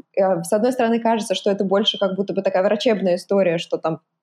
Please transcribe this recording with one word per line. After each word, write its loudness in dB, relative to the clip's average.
э, 2
с -10
одной 2
стороны, 2
кажется, 0
что 0
это -2
больше 0
как -2
будто -4
бы -2
такая 0
врачебная 0
история, 2
что -6
там, -4